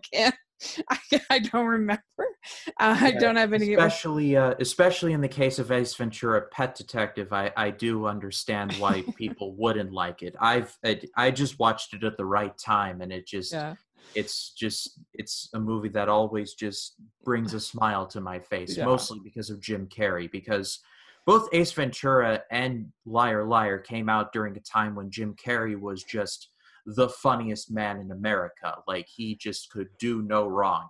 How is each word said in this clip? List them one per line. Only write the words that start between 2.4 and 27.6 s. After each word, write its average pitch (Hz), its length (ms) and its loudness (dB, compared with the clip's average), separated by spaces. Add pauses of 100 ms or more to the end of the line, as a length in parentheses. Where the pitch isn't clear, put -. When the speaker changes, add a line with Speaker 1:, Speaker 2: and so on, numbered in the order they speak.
Speaker 1:
I 269 100 8
Speaker 2:
Yeah, 247 100 2
Speaker 1:
don't 226 160 6
have 220 180 4
any 208 220 4
Speaker 2:
especially, 151 600 4
uh, 131 240 6
especially 175 540 4
in 147 80 0
the 139 60 2
case 135 320 0
of 120 120 0
Ace 123 220 0
Ventura: 113 480 0 (100)
Pet 131 220 -2
Detective, 104 580 -4
I, 98 240 0
I 107 140 0
do 107 380 -2
understand 101 720 -4
why 98 240 2
Speaker 1:
<laughs> - 120 -8
Speaker 2:
people 98 400 -6
wouldn't 104 380 0
like 87 300 -6
it. 87 180 -10
I've, 117 420 2
I, 110 160 2 (160)
I 123 140 4
just 131 300 0
watched 113 340 2
it 104 100 -10
at 107 140 -2
the 98 80 -4
right 101 320 0
time, 98 440 0
and 90 120 -8
it 92 140 -10
just, - 260 -8
Speaker 1:
Yeah. 156 220 -6 (400)
Speaker 2:
it's - 420 -6
just, - 420 -6 (140)
it's - 400 -10
a 113 60 -4
movie 110 300 -2
that 101 200 -2
always 107 460 2
just - 400 -8 (280)
brings 117 300 -2
a 110 60 -4
smile 104 480 -2
to - 120 -10
my 92 200 -8
face, 90 380 -8
Speaker 1:
Yeah. 151 80 -2
Speaker 2:
mostly 123 380 0
because 107 280 -12
of 101 100 -12
Jim 98 260 -6
Carrey, 92 440 -2
because 98 480 -4 (480)
both 214 260 6
Ace 170 200 4
Ventura 127 760 2
and 120 380 -2 (180)
Liar 113 400 2
Liar 110 320 4
came 110 320 -4
out 107 240 2
during 104 240 -4
a 107 40 -16
time 107 340 0
when 98 160 -10
Jim 104 240 -6
Carrey 113 440 -2
was 98 240 -8
just - 460 -6 (400)
the 120 200 2
funniest 117 600 -2